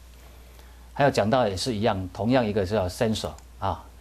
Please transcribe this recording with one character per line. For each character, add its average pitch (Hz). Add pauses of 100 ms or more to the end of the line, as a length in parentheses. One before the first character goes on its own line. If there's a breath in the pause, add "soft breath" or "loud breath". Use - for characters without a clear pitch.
(920 loud breath)
还 143
有 139
讲 110
到 127
也 98
是 117
一 101
样， 98
同 110
样 127
一 104
个 101
叫 95
sensor 110 (300)
啊。 - (160 loud breath)